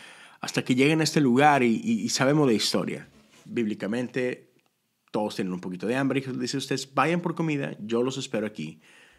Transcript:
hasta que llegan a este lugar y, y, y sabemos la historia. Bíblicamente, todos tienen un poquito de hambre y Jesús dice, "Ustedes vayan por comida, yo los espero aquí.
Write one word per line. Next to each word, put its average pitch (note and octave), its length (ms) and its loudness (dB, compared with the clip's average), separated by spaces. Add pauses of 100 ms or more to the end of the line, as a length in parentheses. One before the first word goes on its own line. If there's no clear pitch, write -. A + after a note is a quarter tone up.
(400)
hasta - 240 -4
que B2+ 120 2
llegan D3+ 260 4
a - 20 2
este D3+ 160 2
lugar C#3 440 6
y, A2+ 200 2
y, A2+ 180 0
y A2+ 80 -4
sabemos C#3+ 360 4
la A#2+ 80 4
historia. - 560 -2 (360)
Bíblicamente, A#2+ 1080 -4 (560)
todos G#2+ 260 -2
tienen F#2+ 160 -4
un F2+ 100 -6
poquito F2+ 260 -6
de A#2+ 80 0
hambre C3+ 240 0
y - 20 -2
Jesús C3 180 -8
dice, A#2+ 180 -4
"Ustedes C3 360 -6
vayan E3 280 2
por E3+ 120 -4
comida, D3+ 460 -4
yo A2+ 240 -2
los C3+ 140 -2
espero A2 280 -4
aquí. D#2+ 360 -10 (380)